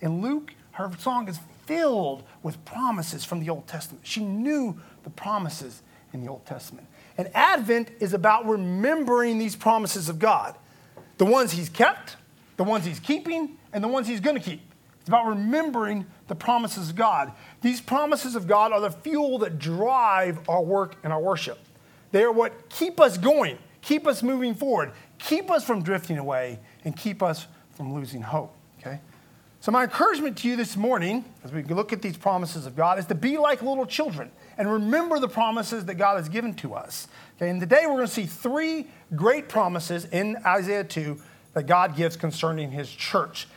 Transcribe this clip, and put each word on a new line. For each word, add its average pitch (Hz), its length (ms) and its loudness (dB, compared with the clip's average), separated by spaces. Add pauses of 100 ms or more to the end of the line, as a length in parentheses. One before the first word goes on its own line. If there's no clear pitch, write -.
in 165 200 -2
Luke, 294 320 -4 (180)
her 190 280 -6
song 247 300 -2
is 165 100 -10 (260)
filled 247 580 0 (180)
with - 240 -8
promises 190 580 -4
from 175 160 -6
the 160 100 -4
Old 160 180 -6
Testament. - 380 -14
She 214 200 -6
knew 220 520 -2 (260)
the 151 60 -16
promises 156 720 -6 (300)
in 127 100 -10
the 123 80 -10
Old 135 160 -14
Testament. - 420 -16 (300)
And 180 160 -6
Advent 233 580 4 (100)
is 190 120 -2
about 214 320 4
remembering 233 920 2
these 220 180 -2
promises 202 540 0
of 165 100 -6
God. 208 360 2 (600)
The 185 80 6
ones 233 260 4
he's 165 180 -4
kept, - 480 2 (400)
the 185 60 2
ones 202 220 0
he's 170 140 -6
keeping, 320 580 -2 (140)
and 208 120 -4
the 220 40 0
ones 247 200 0
he's 226 120 -4
gonna 269 200 2
keep. - 220 -10 (380)
It's - 100 -12
about 233 180 4
remembering 214 800 0 (200)
the 185 60 -4
promises 208 560 -2
of 170 60 -8
God. 180 360 2 (300)
These 247 200 0
promises 285 540 0
of 185 120 -6
God 208 240 6
are 208 100 2
the 208 80 0
fuel 294 500 -2
that 175 200 -2
drive 185 800 2 (100)
our 175 120 2
work 185 420 0
and 156 100 -2
our 156 60 0
worship. 170 400 -2 (520)
They 196 120 6
are 240 80 4
what 233 380 0
keep 339 300 0
us 247 180 8
going, 202 420 4 (220)
keep 302 260 0
us 254 160 2
moving 247 320 0
forward, 185 360 0 (280)
keep 370 320 -2
us 302 120 2
from 208 200 -2
drifting 175 340 -2
away, 127 420 -4 (240)
and 156 120 -6
keep 202 260 -6
us 165 240 0 (300)
from 135 180 -10
losing 131 300 -10
hope, 127 320 -6 (240)
okay? 139 220 -12 (580)
So - 120 -2
my 247 120 6
encouragement 302 560 2
to 240 100 -2
you 247 60 0
this 233 200 -4
morning, 214 480 0 (200)
as 127 80 -14
we 151 120 -6
look 185 300 -2
at 208 80 -6
these 175 160 -6
promises 175 480 -2
of 127 100 -12
God, 175 240 2
is 180 60 -6
to 202 100 -2
be 254 220 0
like 294 240 2
little 262 240 -2
children 165 440 -4 (280)
and 202 120 0
remember 285 500 2
the 254 100 0
promises 226 560 -2
that 185 100 -8
God 196 220 4
has 160 120 -4
given 220 260 -4
to 113 200 -8
us. - 320 -12 (300)
Okay, 175 120 -2
and 180 100 -2
today 247 280 6
we're 285 80 2
gonna 247 120 0
see 214 180 -4
three 302 640 -4 (280)
great 233 340 2
promises 175 560 -2
in 196 400 -2
Isaiah 190 380 2
two 147 360 -6 (340)
that 156 100 -2
God 175 320 4
gives 165 220 -2
concerning 156 540 -4
his 143 180 -8
church. - 680 -4